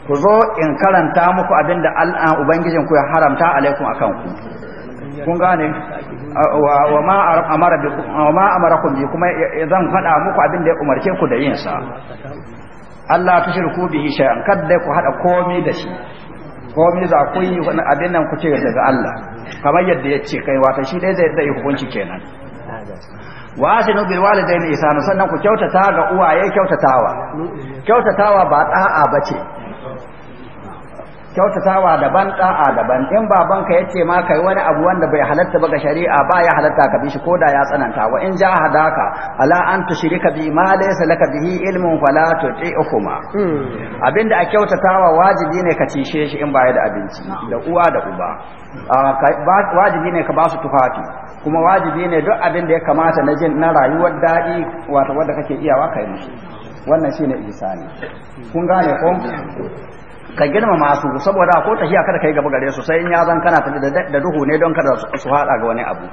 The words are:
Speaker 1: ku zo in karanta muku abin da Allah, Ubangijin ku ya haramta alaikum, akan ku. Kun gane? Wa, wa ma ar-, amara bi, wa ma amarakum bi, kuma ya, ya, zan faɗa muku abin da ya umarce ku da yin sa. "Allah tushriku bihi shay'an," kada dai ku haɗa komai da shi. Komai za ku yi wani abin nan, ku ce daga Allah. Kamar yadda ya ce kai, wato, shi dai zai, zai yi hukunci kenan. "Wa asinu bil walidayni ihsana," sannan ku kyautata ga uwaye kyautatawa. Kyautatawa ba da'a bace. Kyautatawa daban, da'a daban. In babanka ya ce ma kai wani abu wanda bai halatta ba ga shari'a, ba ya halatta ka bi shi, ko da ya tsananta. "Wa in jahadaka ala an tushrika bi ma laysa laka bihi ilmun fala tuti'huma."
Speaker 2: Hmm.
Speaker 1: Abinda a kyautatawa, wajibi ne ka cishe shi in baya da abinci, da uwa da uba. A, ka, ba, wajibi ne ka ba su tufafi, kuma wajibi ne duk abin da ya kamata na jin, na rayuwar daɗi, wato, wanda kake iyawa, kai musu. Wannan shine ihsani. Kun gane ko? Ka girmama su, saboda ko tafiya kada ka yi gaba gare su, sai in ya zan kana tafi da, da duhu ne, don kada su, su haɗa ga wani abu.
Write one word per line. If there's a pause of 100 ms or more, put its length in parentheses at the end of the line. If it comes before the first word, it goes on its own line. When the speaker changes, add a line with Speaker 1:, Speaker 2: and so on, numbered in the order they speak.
Speaker 1:
ku
zo (180)
in
karanta
muku
abin
da
Allah,
Ubangijin
ku
ya
haramta
alaikum,
akan
ku. (880)
Kun
gane? (680)
Wa, (120)
wa
ma
ar-,
amara
bi,
wa
ma
amarakum
bi,
kuma
ya,
ya,
zan
faɗa
muku
abin
da
ya
umarce
ku
da
yin
sa. (1200)
"Allah
tushriku
bihi
shay'an,"
kada
dai
ku
haɗa (120)
komai
da
shi. (880)
Komai
za
ku
yi
wani
abin
nan,
ku
ce
daga
Allah. (480)
Kamar
yadda
ya
ce
kai,
wato,
shi
dai
zai,
zai
yi
hukunci
kenan. (1400)
"Wa
asinu
bil
walidayni
ihsana,"
sannan
ku
kyautata
ga
uwaye
kyautatawa. (760)
Kyautatawa
ba
da'a (120)
bace. (2000)
Kyautatawa
daban,
da'a (120)
daban. (100)
In
babanka
ya
ce
ma
kai
wani
abu
wanda
bai
halatta
ba
ga
shari'a, (160)
ba
ya
halatta
ka
bi
shi,
ko
da
ya
tsananta.
"Wa
in
jahadaka (380)
ala (160)
an
tushrika
bi
ma
laysa
laka
bihi
ilmun
fala (160)
tuti'huma." (200)
Speaker 2:
Hmm. (400)
Speaker 1:
Abinda
a
kyautatawa,
wajibi
ne
ka
cishe
shi
in
baya
da
abinci, (240)
da (100)
uwa
da
uba. (680)
A,
ka, (160)
ba, (200)
wajibi
ne
ka
ba
su
tufafi, (400)
kuma
wajibi
ne
duk
abin
da
ya
kamata
na
jin,
na
rayuwar
daɗi,
wato,
wanda
kake
iyawa,
kai
musu. (560)
Wannan
shine
ihsani. (720)
Kun
gane
ko? (1300)
Ka
girmama
su, (160)
saboda
ko
tafiya
kada
ka
yi
gaba
gare
su,
sai
in
ya
zan
kana
tafi
da, (240)
da
duhu
ne,
don
kada
su,
su
haɗa
ga
wani
abu.